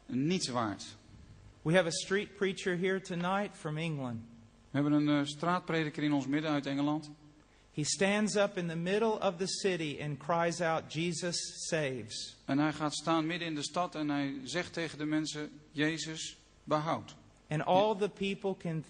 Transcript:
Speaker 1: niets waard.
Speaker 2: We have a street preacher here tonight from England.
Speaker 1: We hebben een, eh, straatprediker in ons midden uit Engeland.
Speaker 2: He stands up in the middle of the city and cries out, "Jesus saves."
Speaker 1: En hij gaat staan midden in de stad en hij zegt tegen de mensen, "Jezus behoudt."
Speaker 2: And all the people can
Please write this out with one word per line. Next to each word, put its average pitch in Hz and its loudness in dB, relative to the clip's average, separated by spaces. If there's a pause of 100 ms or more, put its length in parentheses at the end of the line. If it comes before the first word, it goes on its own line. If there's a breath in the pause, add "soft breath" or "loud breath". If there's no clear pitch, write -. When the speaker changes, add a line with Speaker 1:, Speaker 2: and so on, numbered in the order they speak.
Speaker 1:
niets 156 0
waard. 113 -2 (800)
Speaker 2:
We 156 2
have 180 6
a 165 0
street 190 -2
preacher 190 0
here 190 0
tonight 185 -2
from 151 -6
England. 139 -4 (500)
Speaker 1:
We 135 0
hebben 147 4
een, 147 6 (120)
eh, 143 2
straatprediker 160 0
in 151 2
ons 139 2
midden 156 0
uit 143 0
Engeland. 147 0 (640 soft breath)
Speaker 2:
He 151 -2
stands 202 2
up 202 4
in 175 -2
the 165 -2
middle 208 2
of 185 2
the 185 -2
city 170 0
and 147 -2
cries 170 2
out, 160 0
"Jesus 170 -4
saves." 131 -2
Speaker 1:
En 135 2
hij 151 2
gaat 147 -2
staan 165 0
midden 170 -2
in 160 -4
de 143 -4
stad 175 -2
en 156 -2
hij 143 0 (100)
zegt 160 -2
tegen 160 -4
de 151 -2
mensen, 151 -2 (200)
"Jezus 156 -2 (280)
behoudt." 147 0 (340)
Speaker 2:
And 156 -2
all 202 6
the 196 0
people 196 -2
can 160 -4